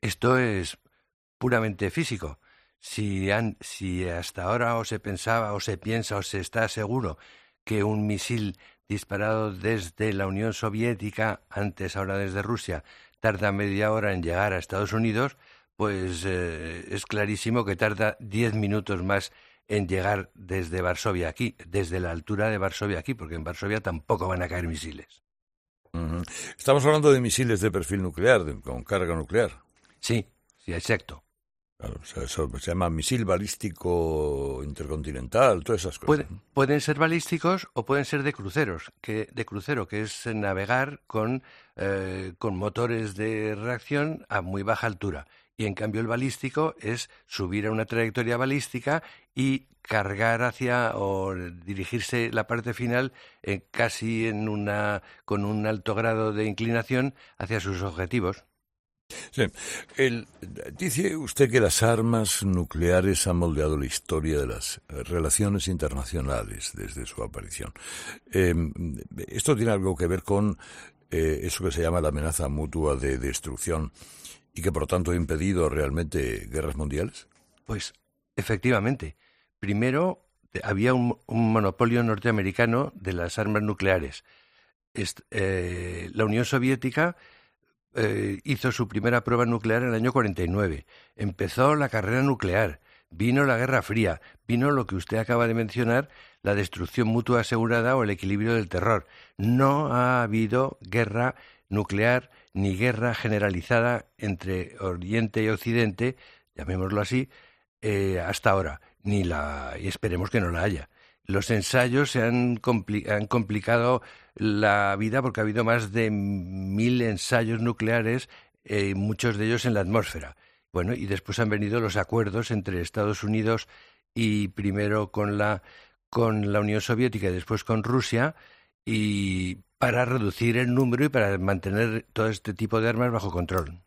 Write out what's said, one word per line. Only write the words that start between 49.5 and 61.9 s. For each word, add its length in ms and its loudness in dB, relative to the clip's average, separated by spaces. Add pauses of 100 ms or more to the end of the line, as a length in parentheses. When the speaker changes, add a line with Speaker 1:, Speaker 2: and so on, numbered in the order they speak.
Speaker 1:
cargar 600 0
hacia, 520 0
o 400 -2
dirigirse 960 -4
la 160 0
parte 260 -4
final, 380 -2 (320)
eh, 260 -4
casi 580 0
en 200 -2
una, 560 -2 (220)
con 180 0
un 240 0
alto 260 -2
grado 380 0
de 140 0
inclinación 680 0 (220)
hacia 220 -2
sus 220 -2
objetivos. 640 -2 (840)
Speaker 2:
Sí. 140 2 (520)
El, 300 2 (500)
dice 380 0
usted 360 4
que 80 6
las 240 4
armas 600 4